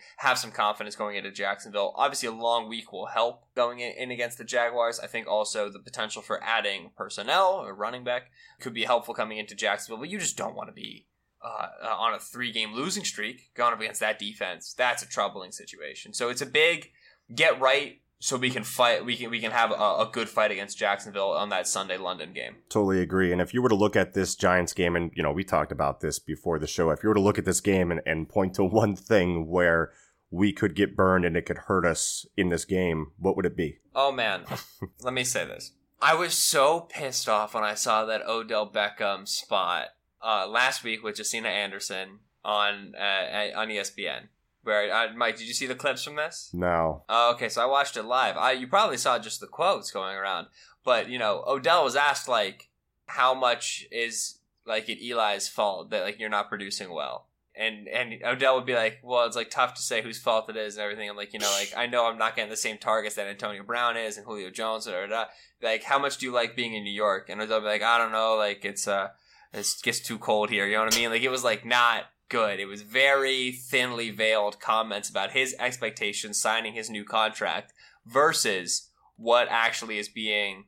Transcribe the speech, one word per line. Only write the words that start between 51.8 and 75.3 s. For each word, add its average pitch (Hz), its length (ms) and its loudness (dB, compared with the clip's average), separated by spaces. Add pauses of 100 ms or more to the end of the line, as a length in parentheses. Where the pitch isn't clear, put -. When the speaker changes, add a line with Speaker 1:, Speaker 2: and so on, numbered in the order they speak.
Speaker 1:
was 127 120 0
asked, 143 320 2
like, 107 420 0 (380)
"How 131 260 4
much 123 580 0
is, 117 460 -4 (300)
like, 110 200 -2
it 107 160 -8
Eli's 110 440 0
fault 98 420 -2
that, 107 140 0
like, 104 160 -6
you're 110 100 -6
not 104 180 0
producing 98 440 -8
well?" 71 340 -8 (300)
And, 107 320 -6
and 113 360 -4
Odell 131 300 2
would 127 140 0
be 127 80 0
like, 110 260 0
"Well, 123 240 2
it's, 117 100 -4
like, 113 140 -4
tough 123 240 0
to - 80 -12
say 113 220 -2
whose 113 160 -10
fault 110 280 2
it 110 80 -10
is 107 200 -6
and 107 80 -6
everything." 104 260 -6
I'm 101 80 -10
like, 104 160 -10
you 110 60 -8
know, 104 180 0
like, 101 180 -4
"I 120 120 0
know 120 180 2
I'm 113 140 0
not 110 160 0
getting 110 160 -2
the 110 40 -8
same 110 220 -4
targets 107 380 0
that 104 100 -4
Antonio 101 380 -8
Brown 117 340 0
is 110 200 -4
and 104 100 -16
Julio 101 240 -8
Jones, 110 340 -4
da, 110 60 -8
da, 95 160 -2
da. 110 180 -2 (380)
Like, 113 180 0
how 139 160 2
much 135 220 -2
do 131 80 -6
you 127 40 -6
like 123 240 0
being 117 200 -2
in 104 80 -6
New 101 100 -8
York?" 101 360 0
And 101 120 -6
Odell 110 160 0
would 107 80 -2
be 104 60 2
like, 107 100 0
"I 117 160 4
don't 113 140 2
know, 110 240 2
like, 104 280 0
it's, 101 240 -6
uh, 98 200 0 (460)
it 104 140 -6 (140)
gets 117 200 -2
too 113 180 -8
cold 107 320 0
here." 101 160 2
You 104 80 2
know 110 80 4
what 110 100 0
I 113 60 2
mean? 117 100 0
Like, 117 140 0
it 131 60 2
was, 127 140 -2
like, 113 220 0
not 117 380 4 (260)
good. 107 320 0
It 98 40 -6
was 101 160 -10
very 131 720 2
thinly 123 580 -2
veiled 107 520 2
comments 110 480 -2
about 98 220 -2